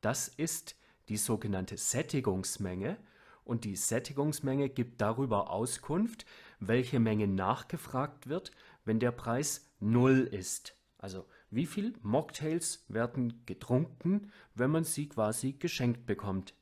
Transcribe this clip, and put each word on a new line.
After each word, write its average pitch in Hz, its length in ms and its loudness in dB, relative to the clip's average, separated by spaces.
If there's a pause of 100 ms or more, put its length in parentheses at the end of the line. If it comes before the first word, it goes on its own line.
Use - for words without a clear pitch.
Das - 260 0
ist - 480 -6 (340)
die 107 80 0
sogenannte 101 600 -2
Sättigungsmenge 101 1200 -2 (460)
und 117 220 -4
die 98 100 -4
Sättigungsmenge 139 960 0
gibt 123 300 -4
darüber 110 520 2
Auskunft, 160 760 -2 (340)
welche 120 400 2
Menge 107 280 4
nachgefragt 127 1000 -2
wird, 165 240 -6 (340)
wenn 110 140 2
der 120 120 4
Preis 120 580 -4 (100)
null 123 420 6
ist. - 540 -6 (220)
Also 95 300 -10 (240)
wie 127 160 0
viel 214 340 -4
Mocktails 156 840 -2
werden 117 580 -2
getrunken, 170 840 0 (240)
wenn 127 160 2
man 160 140 2
sie 147 220 -4
quasi 113 460 0
geschenkt 123 540 -2
bekommt. 98 540 -4